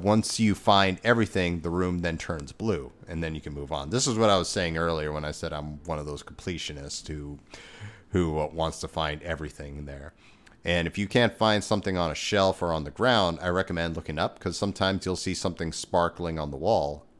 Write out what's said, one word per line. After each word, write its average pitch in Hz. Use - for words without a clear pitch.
once 107
you 104
find 98
everything, 98
the 85
room 90
then 85
turns 76
blue, 90
and 82
then 80
you 73
can 76
move 71
on. 73
This 131
is 113
what 110
I 95
was 87
saying 85
earlier 80
when 76
I 76
said 76
I'm 76
one 80
of 73
those 71
completionists 76
who, 73
who, 80
uh, 76
wants 80
to 90
find 76
everything 73
there. 69
And 85
if 78
you 101
can't 120
find 107
something 98
on 85
a 76
shelf 95
or 85
on 78
the 71
ground, 98
I 90
recommend 87
looking 80
up, 90
'cause 90
sometimes 95
you'll 92
see 92
something 85
sparkling 85
on 76
the 71
wall, 76